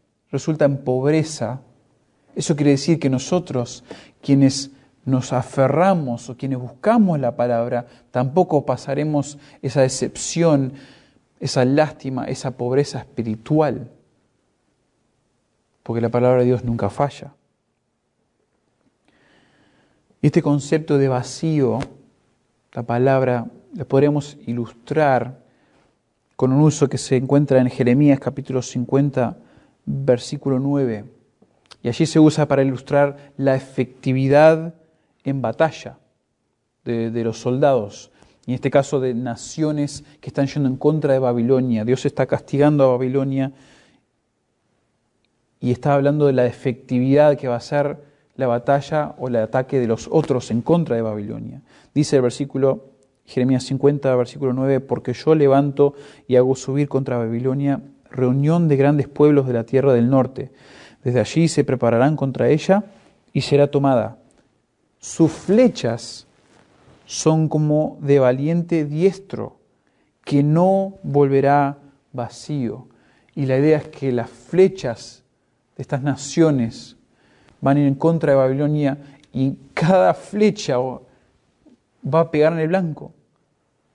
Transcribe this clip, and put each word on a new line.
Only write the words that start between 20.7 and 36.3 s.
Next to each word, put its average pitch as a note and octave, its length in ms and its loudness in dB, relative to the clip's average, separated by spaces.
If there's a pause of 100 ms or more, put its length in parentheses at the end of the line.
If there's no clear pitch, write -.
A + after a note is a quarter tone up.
de C#3 100 2
vacío, C3 720 -2 (960)
la B2 100 -8
palabra, B2 600 0 (300)
la D#3 100 -10
podríamos C#3+ 520 0 (100)
ilustrar B2+ 1000 -2 (880)
con C3 160 0
un C#3 100 4
uso D3+ 280 2
que C3 80 -6
se - 180 -4
encuentra C3+ 460 2
en B2+ 80 0
Jeremías C3+ 500 2
capítulo C3 440 -6
cincuenta, C3 720 -2 (480)
versículo C3+ 720 -2
nueve. C3+ 460 -2 (800)
Y A#2+ 60 -4
allí D3+ 180 0
se - 120 2
usa D3+ 280 4
para C3+ 160 2
ilustrar C#3 720 -2
la C3+ 180 0
efectividad C3+ 1160 2 (500)
en C3+ 200 -6
batalla A#2 560 -4 (840)